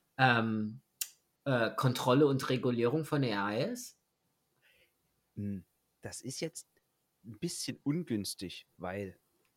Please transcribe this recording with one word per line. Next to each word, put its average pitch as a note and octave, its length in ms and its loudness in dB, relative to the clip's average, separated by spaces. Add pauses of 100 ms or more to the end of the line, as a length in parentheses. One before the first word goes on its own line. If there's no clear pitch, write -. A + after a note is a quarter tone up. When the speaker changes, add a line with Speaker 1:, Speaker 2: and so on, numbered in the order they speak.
(180)
Speaker 1:
ähm, A2+ 640 2 (640)
äh, A#2 300 2
Kontrolle C3 520 6
und C3+ 220 0
Regulierung B2 560 2
von D3 180 0
A G2+ 300 0
I A#2+ 180 0
ist? - 280 -12 (1400)
Speaker 2:
Hm, G2+ 280 -6 (380)
das - 200 -12
ist C3 180 -10
jetzt - 280 -10 (560)
ein - 140 -16
bisschen - 460 -6
ungünstig, A#2+ 840 -4 (100)
weil F#2 420 -8 (380)